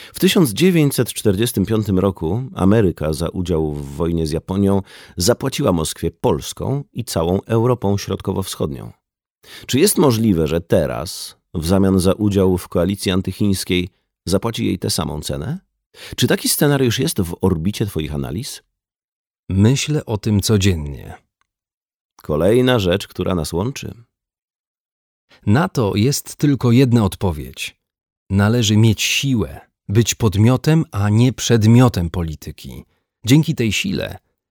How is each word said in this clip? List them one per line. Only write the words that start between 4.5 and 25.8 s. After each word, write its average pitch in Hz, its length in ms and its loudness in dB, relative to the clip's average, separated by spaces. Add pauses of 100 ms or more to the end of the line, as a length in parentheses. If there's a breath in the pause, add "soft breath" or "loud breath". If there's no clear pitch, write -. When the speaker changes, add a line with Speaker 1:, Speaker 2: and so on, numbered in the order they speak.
Speaker 1:
zapłaciła 120 540 0
Moskwie 82 400 -2
Polską 113 720 -4 (100)
i 117 100 -8
całą 90 380 -2
Europą 113 560 0
Środkowo-Wschodnią. 95 920 -6 (760 loud breath)
Czy 123 140 0
jest 190 180 2
możliwe, 110 500 4
że 82 140 -2
teraz, 73 760 -4 (160)
w 80 140 -4
zamian 95 320 4
za 90 140 2
udział 95 440 2
w - 100 -8
koalicji 92 440 -2
antychińskiej, 92 760 -2 (360)
zapłaci 110 400 -2
jej 95 140 -2
tę 104 100 -4
samą 76 320 -4
cenę? 82 380 -8 (560 loud breath)
Czy 123 120 0
taki 190 220 -2
scenariusz 135 500 2
jest 151 220 -2
w 85 200 -4
orbicie 95 440 -2
twoich 78 280 -6
analiz? 71 500 -8 (840)
Speaker 2:
Myślę 127 560 2
o 113 120 -4
tym 104 240 0
codziennie. 82 720 -2 (1080)
Speaker 1:
Kolejna 117 580 2
rzecz, 95 280 0
która 92 280 -4
nas 80 180 -4
łączy. 104 400 -6 (1500 soft breath)
Speaker 2:
Na 143 240 2
to 104 260 -2